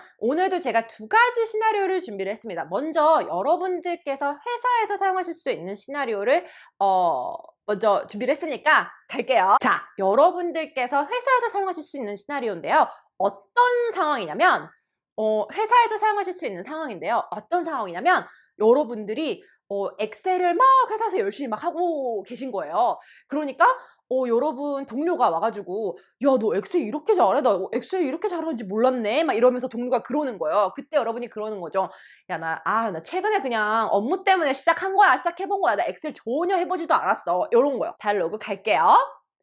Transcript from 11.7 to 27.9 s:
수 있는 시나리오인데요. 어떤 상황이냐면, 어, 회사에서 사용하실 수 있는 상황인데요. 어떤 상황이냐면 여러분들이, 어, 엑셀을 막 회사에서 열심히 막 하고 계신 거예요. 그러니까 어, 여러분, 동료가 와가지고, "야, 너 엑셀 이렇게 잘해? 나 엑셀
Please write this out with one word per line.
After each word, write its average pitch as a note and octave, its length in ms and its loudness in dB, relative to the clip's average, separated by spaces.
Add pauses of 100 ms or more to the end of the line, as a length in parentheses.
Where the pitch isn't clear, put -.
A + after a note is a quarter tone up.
수 D4 160 -12
있는 G#3 180 -6
시나리오인데요. A3+ 720 0 (300)
어떤 A#4+ 720 0
상황이냐면, B3 760 2 (480)
어, G#3+ 360 0
회사에서 A4 460 2
사용하실 G#4 340 0
수 F4 140 -8
있는 F#3+ 160 -6
상황인데요. A#3 680 -4
어떤 E4 320 -2
상황이냐면 B3 640 -2 (320)
여러분들이, A3+ 840 0 (280)
어, G3 180 -4 (100)
엑셀을 F4 560 -2
막 B4 120 6 (240)
회사에서 A4 280 -4
열심히 A3 300 -4
막 G#3+ 160 -6
하고 C4+ 600 -4
계신 B3 280 -12
거예요. F#3 460 -2 (300)
그러니까 D4 380 2 (440)
어, B3+ 180 0
여러분, C#4 580 0
동료가 C4+ 440 0
와가지고, G3 680 -4 (260)
"야, C4+ 140 4
너 A3 160 0
엑셀 C#4 280 -2
이렇게 C#4+ 320 0
잘해? A#3 260 4
나 A3 180 2 (140)
엑셀 E4+ 320 -2